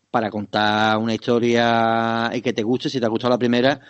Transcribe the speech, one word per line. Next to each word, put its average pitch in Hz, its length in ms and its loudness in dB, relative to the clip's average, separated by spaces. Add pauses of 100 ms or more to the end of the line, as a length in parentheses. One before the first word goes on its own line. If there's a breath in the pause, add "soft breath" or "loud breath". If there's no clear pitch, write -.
para 110 220 -2
contar 107 680 0
una 113 160 -2
historia 117 1200 0
y 120 80 -6
que 107 100 -2
te 110 120 -4
guste, 139 260 -2
si 135 100 -4
te 113 60 0
ha 110 40 0
gustado 113 220 -2
la 120 60 4
primera, 123 420 2 (100)